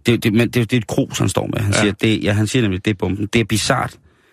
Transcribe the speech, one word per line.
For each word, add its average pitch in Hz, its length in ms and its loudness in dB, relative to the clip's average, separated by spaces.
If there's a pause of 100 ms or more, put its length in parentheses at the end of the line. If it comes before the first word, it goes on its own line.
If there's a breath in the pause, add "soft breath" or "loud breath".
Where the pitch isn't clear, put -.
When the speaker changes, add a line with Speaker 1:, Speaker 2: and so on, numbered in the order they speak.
Speaker 1:
Det, 117 160 2
det, 107 100 2
men 117 180 2
det, 120 200 0
det - 20 -6
er 127 80 2
et - 60 -4
krus, - 320 -2
han 104 100 2
står - 180 -2
med. - 140 -4
Han 101 120 0
Speaker 2:
Ja. 110 80 2
Speaker 1:
siger, 104 120 2
det, 110 320 0
ja, 104 80 2
han 104 140 2
siger 127 160 2
nemlig, 95 220 0
"Det 110 60 2
er 104 40 0
bomben. 104 320 -4
Det 117 140 0
er 110 40 2
bizart. 120 540 -2 (340 soft breath)